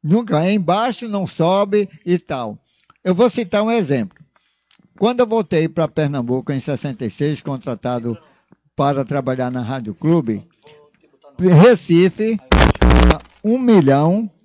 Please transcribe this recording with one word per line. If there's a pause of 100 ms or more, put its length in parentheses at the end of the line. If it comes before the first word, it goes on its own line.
Nunca,
é
embaixo,
não
sobe (160)
e
tal. (460)
Eu
vou
citar
um
exemplo. (800)
Quando
eu
voltei
pra
Pernambuco
em
sessenta
e
seis,
contratado (580)
para
trabalhar
na
Rádio
Clube, (920)
Recife, (1040)
um
milhão (140)